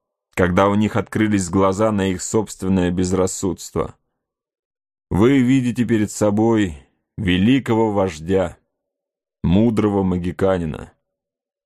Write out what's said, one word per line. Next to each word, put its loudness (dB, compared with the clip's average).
когда 2
у 2
них 0
открылись 0
глаза 2
на 0
их -6
собственное -2
безрассудство. -4
Вы 4
видите 0
перед 0
собой 0
великого 2
вождя, -2
мудрого 2
могиканина. -4